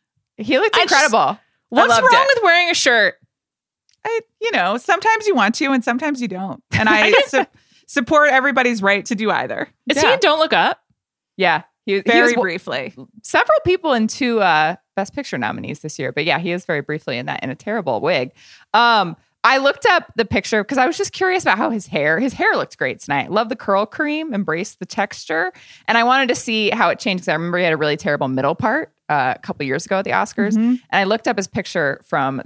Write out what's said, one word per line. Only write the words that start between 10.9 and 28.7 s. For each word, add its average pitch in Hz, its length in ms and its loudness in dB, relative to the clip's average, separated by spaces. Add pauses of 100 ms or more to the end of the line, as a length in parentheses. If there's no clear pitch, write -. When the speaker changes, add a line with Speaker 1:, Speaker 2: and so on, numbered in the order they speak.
Speaker 1:
Yeah. 175 260 2 (240)
He, 196 80 0
he 196 60 0
Speaker 3:
Very 233 280 4
Speaker 1:
was 240 80 0
wa- 247 60 2
Speaker 3:
briefly. 170 520 -6 (280)
Speaker 1:
several 523 420 2
people 349 280 0
in 220 160 2
two, 233 320 -2
uh, 165 360 2 (200)
Best 196 180 -6
Picture 269 240 -8
nominees 113 420 -6
this - 180 -12
year. 131 140 -6
But 147 120 -4
yeah, 147 140 0
he 170 140 -6
is 180 120 -6
very 151 160 -4
briefly 143 380 -6
in 127 80 -8
that - 160 -8
in 131 80 -6
a 127 40 -8
terrible 170 460 -4
wig. 139 320 -2 (400)
Um, 220 440 4 (300)
I 262 120 4
looked 277 260 0
up 370 320 2
the 226 80 0
picture 208 400 -2
'cause - 140 -4
I - 80 4
was 330 100 -2
just 392 160 -4
curious 370 300 0
about - 160 2
how 320 100 0
his 226 180 -4
hair, 156 320 0
his 247 140 -2
hair 381 220 0
looked 170 240 -4
great 131 220 -4
tonight. 139 300 -4
Love 214 200 -2
the 247 60 -8
curl 202 280 0
cream, 302 480 -6
embrace 180 440 -6
the 185 100 -14
texture. 320 680 -4 (340)
And 226 120 2
I 233 60 2
wanted 254 240 2
to 247 60 0
see 220 360 -2
how 208 180 2
it 147 100 0
changed 185 260 -4
'cause - 40 -6
I 160 60 2
remember 170 240 -2
he 180 60 0
had 160 100 2
a - 20 0
really 151 220 0
terrible 143 300 -2
middle 131 260 0
part, 254 400 -4 (160)